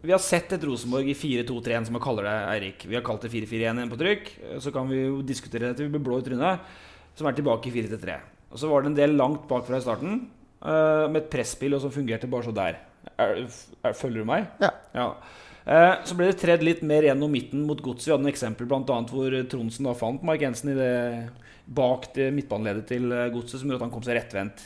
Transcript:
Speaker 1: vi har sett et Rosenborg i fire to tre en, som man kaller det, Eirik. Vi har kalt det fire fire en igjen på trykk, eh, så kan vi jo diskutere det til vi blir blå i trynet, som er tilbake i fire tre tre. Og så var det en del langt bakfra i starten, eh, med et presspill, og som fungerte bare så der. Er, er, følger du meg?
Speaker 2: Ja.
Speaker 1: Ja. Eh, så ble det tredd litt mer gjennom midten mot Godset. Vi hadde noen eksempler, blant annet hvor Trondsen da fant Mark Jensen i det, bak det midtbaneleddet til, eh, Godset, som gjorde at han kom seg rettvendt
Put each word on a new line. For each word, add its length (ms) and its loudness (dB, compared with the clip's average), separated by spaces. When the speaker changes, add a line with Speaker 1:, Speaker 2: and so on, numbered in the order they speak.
Speaker 1:
vi 80 6
har 80 6
sett 320 2
et 160 -2
Rosenborg 400 -2
i 80 0
fire 300 0
to 180 -6
tre 140 0
en, 80 -4
som 100 -4
man 80 -4
kaller 240 0
det, 60 0
Eirik. 340 -4
Vi 140 -4
har 80 -4
kalt 180 -4
det 80 -6
fire 160 -4
fire 220 0
en 100 -2
igjen 80 -6
på 80 -8
trykk, 320 0
eh, 160 -10
så 140 -6
kan 180 -2
vi 140 0
jo 180 -2
diskutere 460 -4
det 80 -6
til 100 -4
vi 60 -4
blir 100 -2
blå 160 0
i 60 -8
trynet, 420 -2
som 140 0
er 80 -2
tilbake 320 0
i 80 -8
fire 160 -4
tre 100 -12
tre. 140 -6
Og 80 -10
så 80 0
var 160 4
det 60 0
en 100 2
del 160 6
langt 320 2
bakfra 320 0
i 60 -4
starten, 340 -2
eh, 480 4
med 140 0
et 100 -10
presspill, 460 0
og 20 -2
som 160 -4
fungerte 320 -2
bare 160 -2
så 80 -4
der. 240 0
Er, 240 2
er, 160 0
følger 240 -4
du 140 -4
meg? 100 0
Speaker 2:
Ja. 80 6
Speaker 1:
Ja. 160 0
Eh, 280 8
så 140 -6
ble 140 6
det 100 -2
tredd 240 6
litt 160 2
mer 240 6
gjennom 260 4
midten 360 -2
mot 140 -2
Godset. 260 -6
Vi 80 4
hadde 100 2
noen 80 2
eksempler, 340 -4
blant 220 0
annet 240 -2
hvor 220 0
Trondsen 340 -4
da 80 0
fant 320 -4
Mark 160 2
Jensen 320 -2
i 60 0
det, 140 2
bak 480 0
det 180 2
midtbaneleddet 560 -2
til, 220 -2
eh, 180 0
Godset, 320 -8
som 80 -4
gjorde 140 -2
at 40 -4
han 60 -8
kom 100 -8
seg 140 0
rettvendt 480 -6